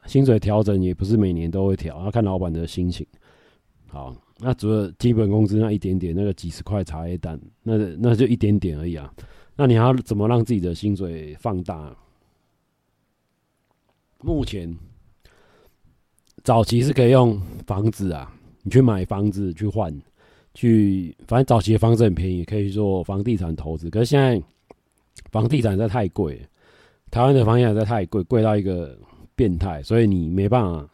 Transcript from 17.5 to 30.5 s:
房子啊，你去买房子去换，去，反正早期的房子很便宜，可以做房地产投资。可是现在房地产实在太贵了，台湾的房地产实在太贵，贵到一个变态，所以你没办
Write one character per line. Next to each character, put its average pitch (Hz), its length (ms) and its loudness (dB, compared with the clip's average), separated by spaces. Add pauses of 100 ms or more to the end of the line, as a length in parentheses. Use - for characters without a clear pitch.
房 104 240 -2
子 98 220 -4
啊， 71 200 -12 (320)
你 98 60 -8
去 120 120 6
买 107 240 2
房 101 260 0
子 92 220 -6
去 90 120 -6
换， 95 280 -4 (600)
去， 101 600 2 (100)
反 113 140 0
正 131 60 4
早 117 160 4
期 107 120 2
的 107 60 4
房 113 160 4
子 113 80 4
很 104 100 4
便 92 160 -2
宜， 90 140 -4
可 107 140 -6
以 101 120 -2
做 98 340 -2
房 98 200 -6
地 110 120 -2
产 85 200 -4
投 78 220 -8
资。 82 120 -12
可 104 100 -2
是 117 60 2
现 139 140 2
在 123 220 2 (920)
房 113 160 0
地 135 140 0
产 110 100 0
实 95 60 0
在 110 100 0
太 104 220 -2
贵 78 260 -4
了， 60 100 -20 (640)
台 120 140 0
湾 139 100 6
的 131 100 6
房 110 140 4
地 123 60 4
产 110 100 2
实 104 60 0
在 110 60 0
太 107 200 -2
贵， 98 180 -2
贵 113 200 0
到 107 120 2
一 101 60 0
个 87 360 -6 (380)
变 98 220 2
态， 82 260 -4
所 113 180 2
以 113 60 4
你 90 200 0
没 98 220 0
办 123 140 2